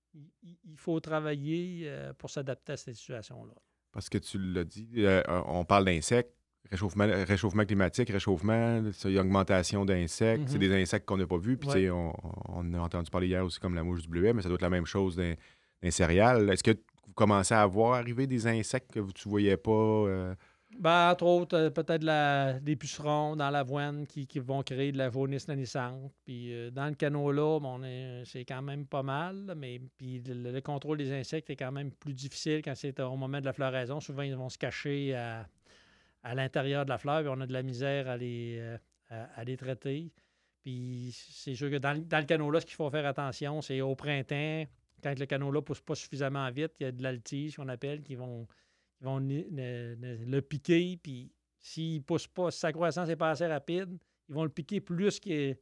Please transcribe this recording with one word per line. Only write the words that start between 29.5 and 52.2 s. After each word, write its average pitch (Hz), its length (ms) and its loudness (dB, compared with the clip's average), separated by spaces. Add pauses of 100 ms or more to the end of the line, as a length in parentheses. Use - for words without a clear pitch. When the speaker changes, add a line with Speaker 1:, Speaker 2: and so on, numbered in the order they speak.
Speaker 1:
mais 123 240 -10 (180)
puis 127 220 -8
le, 123 320 -8
le 135 80 -4
contrôle 147 380 -4
des 139 140 -2
insectes 139 380 -6
est 135 60 -8
quand 131 160 -6
même 139 180 -6
plus 143 240 -10
difficile 151 480 -2
quand 139 140 -6
c'est 139 240 -8
au 131 160 -4
moment 135 240 -4
de 135 60 -4
la 131 60 -2
floraison. 131 460 -2
Souvent, 143 240 -8
ils 135 140 -4
vont 127 120 -8
se - 100 -12
cacher 139 580 -2
à, 113 320 -6 (720)
à 120 140 -8
l'intérieur 139 480 0
de 123 60 -4
la 120 80 0
fleur, 151 240 0
puis 143 120 -2
on 131 60 -6
a 131 80 -6
de 127 40 -6
la 127 120 -4
misère 135 440 -2
à 123 80 -4
les, 120 440 -6
euh, 113 180 -10 (300)
à, 113 160 -12 (160)
à 117 40 -8
les 127 120 -6
traiter. 139 560 -6 (500)
Puis 123 540 -8
c'est - 400 -12
sûr 143 120 -4
que 143 100 0
dans, 139 160 0
le, 151 80 -2
dans 160 180 2
le 147 60 -4
canola, 156 340 2
ce - 60 -14
qu'il - 100 -20
faut 151 140 -2
faire 147 160 -2
attention, 143 540 -4
c'est 135 200 -4
au 135 160 0
printemps, 147 680 -2 (360)
quand 139 160 -4
le 139 80 -4
canola 139 360 0
pousse 139 180 -8
pas 151 160 -6
suffisamment 139 560 -4
vite, 151 260 -6
il 151 60 -4
y - 20 -2
a 131 60 -4
de 123 100 -8
l'altige, 139 540 -6
qu'on 139 120 -10
appelle, 143 340 -6
qui 139 140 -12
vont, 120 300 -10 (520)
qui 131 60 -18
vont 135 140 -2
ni-, 139 320 -2
ne-, 123 460 -8
ne-, 117 300 -10
le 135 160 0
piquer, 175 600 0
puis 131 300 -14 (260)
s'il 160 440 -6
pousse 160 240 -2